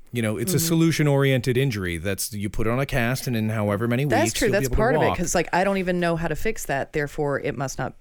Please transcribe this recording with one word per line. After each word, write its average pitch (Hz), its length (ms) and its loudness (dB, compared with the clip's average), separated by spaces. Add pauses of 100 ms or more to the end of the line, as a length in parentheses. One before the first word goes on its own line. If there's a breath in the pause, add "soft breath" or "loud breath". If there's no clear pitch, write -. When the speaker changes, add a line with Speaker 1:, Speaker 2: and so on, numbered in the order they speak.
(160)
Speaker 1:
You 120 80 -2
know, 107 140 0
it's 120 160 -2
a 180 40 2
Speaker 2:
Mm-hmm. 165 100 0
Speaker 1:
solution-oriented 139 880 4
injury. 104 420 0
That's, 92 360 -4
you 101 160 -4
put 110 160 0
it 110 40 2
on 120 80 0
a 139 60 0
cast, 127 420 -2
and 127 80 -2
in 110 140 0
however 107 400 0
many 120 160 0
Speaker 2:
That's 240 200 2
Speaker 1:
weeks, - 100 0
Speaker 2:
true. 262 140 0
Speaker 1:
you'll 196 40 0
Speaker 2:
That's 202 160 2
Speaker 1:
be - 60 -2
able - 20 4
to - 0 -
Speaker 2:
part 226 200 4
of - 60 4
it, 156 40 4
Speaker 1:
walk. 139 120 2
Speaker 2:
'cause, - 160 -2
like, 170 200 0
I 180 100 2
don't 196 140 0
even 180 220 0
know 170 160 0
how 165 120 -2
to 156 80 -4
fix 220 300 -4
that, 139 260 -4
therefore 143 480 -2
it - 160 -4
must 135 220 -6
not 131 220 -6